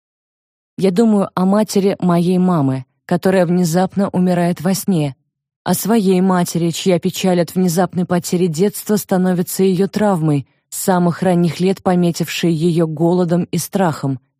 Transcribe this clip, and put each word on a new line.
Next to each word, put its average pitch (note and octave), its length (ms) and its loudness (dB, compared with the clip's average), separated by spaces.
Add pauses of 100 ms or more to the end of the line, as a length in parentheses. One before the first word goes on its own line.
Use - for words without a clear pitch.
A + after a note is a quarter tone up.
(800)
Я F#3 120 2
думаю G3+ 440 2
о F3+ 100 0
матери G3 540 2
моей F3 400 2
мамы, C#3+ 460 0 (220)
которая F#3 400 2
внезапно F3+ 640 0
умирает F3 500 0
во F#3 140 0
сне, D#3 420 -2 (480)
о F3+ 100 0
своей F#3+ 460 2
матери, F3 500 0
чья F3 280 0
печаль F3+ 420 0
от E3 140 -4
внезапной F3+ 500 0
потери F3+ 420 -2
детства F#3+ 500 -2
становится F#3 680 -2
ее F#3+ 240 2
травмой, D#3 580 0 (220)
с - 100 -14
самых F3 440 0
ранних F3 380 0
лет F#3 220 -2
пометившей F3 680 0
ее E3 340 0
голодом E3+ 580 0
и - 140 -8
страхом. D3 640 -4 (200)